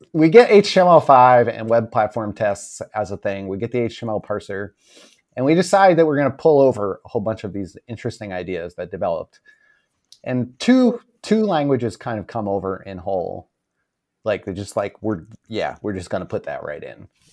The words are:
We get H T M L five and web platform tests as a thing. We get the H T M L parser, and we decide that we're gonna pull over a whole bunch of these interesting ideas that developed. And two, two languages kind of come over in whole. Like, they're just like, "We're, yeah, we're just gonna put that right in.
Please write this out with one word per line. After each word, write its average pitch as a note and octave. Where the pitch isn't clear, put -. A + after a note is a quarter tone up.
We D#3+
get A3+
H G3+
T F#3+
M F3+
L E3
five B2+
and A2
web A#2
platform G#2+
tests -
as G#2
a G2
thing. G2
We G2
get A#2
the B2
H A2+
T A#2
M A2+
L G#2
parser, G2+
and B2+
we D3+
decide F3+
that E3
we're C#3+
gonna C#3
pull C#3+
over G#2
a -
whole A#2
bunch A2
of F#2+
these G2
interesting G#2
ideas F2
that F2
developed. E2+
And B2+
two, B3
two A3
languages C#3
kind A2+
of G2+
come A2
over F#2+
in G2
whole. F2+
Like, G#2
they're G2
just G2
like, G#2
"We're, G#2
yeah, F#2+
we're G#2
just F2+
gonna F2+
put G2+
that C#2
right D2
in. A#1